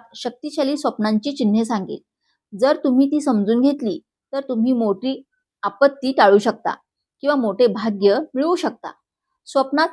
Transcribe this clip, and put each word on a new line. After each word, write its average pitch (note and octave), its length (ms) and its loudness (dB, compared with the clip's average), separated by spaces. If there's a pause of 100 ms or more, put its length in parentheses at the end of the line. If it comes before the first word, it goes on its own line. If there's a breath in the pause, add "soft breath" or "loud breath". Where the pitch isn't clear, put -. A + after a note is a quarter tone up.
(160)
शक्तिशाली C#4+ 600 -4
स्वप्नांची A3 540 -2
चिन्हे A3+ 340 0
सांगेन. F#3+ 320 -6 (600)
जर C4+ 260 2
तुम्ही C4+ 240 4
ती C#4+ 140 -2
समजून A#3 400 0
घेतली, C4 380 0 (340)
तर C4+ 60 -4
तुम्ही B3+ 340 0
मोठी A#3 500 -2 (400)
आपत्ती C#4 480 0
टाळू G#3+ 260 6
शकता G#3 380 -2 (460)
किंवा C#4+ 140 0
मोठे A#3 320 2
भाग्य G3+ 520 0 (160)
मिळवू D#4 200 0
शकता. E4 360 -6 (540)
स्वप्नात C#4+ 480 0